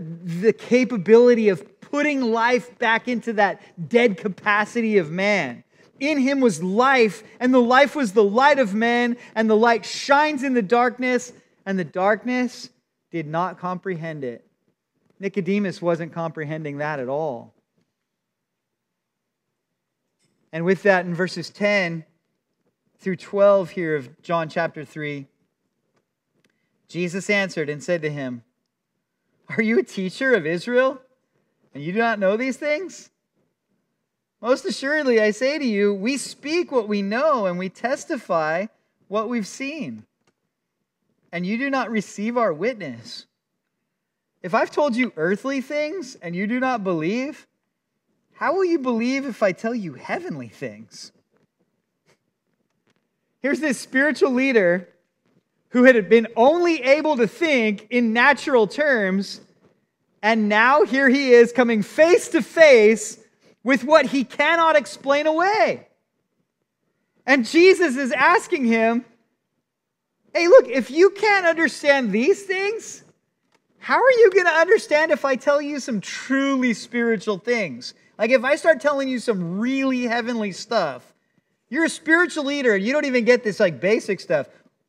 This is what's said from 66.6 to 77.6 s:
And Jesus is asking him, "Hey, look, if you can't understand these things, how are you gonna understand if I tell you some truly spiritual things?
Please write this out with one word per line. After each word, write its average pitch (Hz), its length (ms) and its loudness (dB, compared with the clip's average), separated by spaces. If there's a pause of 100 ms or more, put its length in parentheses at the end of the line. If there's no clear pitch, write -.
And 262 180 2
Jesus 339 500 4
is 262 160 -4
asking 311 540 2
him, 226 400 0 (1300)
"Hey, 339 140 0
look, 453 200 8
if 247 220 -4
you 339 220 4
can't 392 340 0
understand 285 640 0
these 247 320 2
things, 392 600 -6 (720)
how 311 260 0
are 523 80 6
you 453 200 6
gonna 370 180 4
understand 320 640 2
if 294 120 0
I 269 120 0
tell 285 260 0
you 294 180 -8
some 233 220 -6
truly 269 720 -2
spiritual 226 640 -4
things? 170 560 -6 (240)